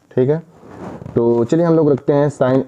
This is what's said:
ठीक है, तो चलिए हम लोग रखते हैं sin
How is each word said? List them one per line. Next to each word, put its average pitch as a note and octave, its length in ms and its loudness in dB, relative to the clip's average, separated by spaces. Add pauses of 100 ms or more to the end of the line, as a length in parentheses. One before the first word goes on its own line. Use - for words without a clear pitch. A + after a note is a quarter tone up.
(160)
ठीक B2+ 140 2
है, D#3+ 120 -2 (760)
तो A#2 280 2
चलिए E3 220 0
हम E3 100 2
लोग D3 160 2
रखते C#3+ 220 0
हैं C#3+ 180 2
sin C3 360 0